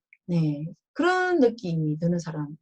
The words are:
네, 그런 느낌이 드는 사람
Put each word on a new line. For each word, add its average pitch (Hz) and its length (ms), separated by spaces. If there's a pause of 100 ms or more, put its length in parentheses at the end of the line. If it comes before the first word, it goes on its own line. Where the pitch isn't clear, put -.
(280)
네, 156 380 (280)
그런 359 460
느낌이 170 600
드는 175 200
사람 156 420